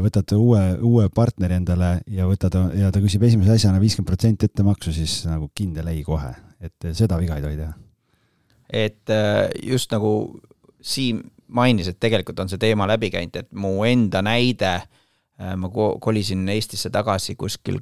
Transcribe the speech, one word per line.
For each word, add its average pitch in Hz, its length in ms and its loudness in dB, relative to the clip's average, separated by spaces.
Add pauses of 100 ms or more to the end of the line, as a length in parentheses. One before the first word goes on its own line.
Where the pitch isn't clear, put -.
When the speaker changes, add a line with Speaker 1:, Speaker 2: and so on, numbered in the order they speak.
Speaker 1:
võtate 101 360 0
uue, 113 240 4 (180)
uue 117 320 4
partneri 90 480 0
endale 87 320 2 (180)
ja 92 160 0
võtad, 92 300 0 (180)
ja 98 160 2
ta 98 120 2
küsib 104 200 2
esimese 113 320 6
asjana 98 280 4
viiskümmend 107 260 0
protsenti 104 400 2
ettemaksu, 101 460 0
siis 80 340 -4
nagu 76 260 -4
kindel 82 380 -6
ei 76 100 -6
kohe, 71 300 -4 (260)
et 82 380 -10
seda 90 240 2
viga 82 180 -2
ei 71 60 -6
tohi 76 160 -6
teha. 78 100 -8 (1000)
Speaker 2:
Et, 107 320 -2 (120)
äh, 104 340 2 (160)
just 127 300 -2
nagu 107 180 0 (720)
Siim 123 380 -4 (260)
mainis, 120 400 2
et 87 120 -8
tegelikult 95 400 0
on 95 80 -4
see 95 120 -6
teema 107 240 2
läbi 107 280 0
käinud, 87 240 -6
et 87 160 -12
mu 98 320 -4
enda 113 360 2
näide, 110 500 0 (680)
äh, 92 180 -8
ma 92 160 -6
ko-, 107 280 0
kolisin 101 480 -2
Eestisse 104 440 -4
tagasi 104 440 -2
kuskil - 440 -6